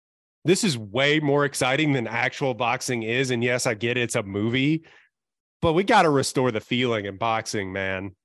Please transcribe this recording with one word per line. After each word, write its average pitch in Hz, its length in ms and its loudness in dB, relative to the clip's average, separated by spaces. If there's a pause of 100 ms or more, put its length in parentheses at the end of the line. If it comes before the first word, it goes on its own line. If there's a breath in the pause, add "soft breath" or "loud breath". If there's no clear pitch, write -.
(440)
This 180 200 2
is 160 140 0
way 131 420 0
more 143 240 2
exciting 139 500 2
than 123 120 0
actual 123 480 -2
boxing 120 480 -2
is. 123 300 -2
And 120 120 0
yes, 123 220 0
I 127 80 0
get 117 240 -2
it's 120 180 -2
a 120 60 0
movie, 117 640 0 (760 loud breath)
but 165 140 2
we 175 100 2
gotta 196 280 6
restore 131 400 2
the 107 100 -4
feeling 120 440 0
in 98 120 -8
boxing, 110 560 -4
man. 95 380 -4 (140)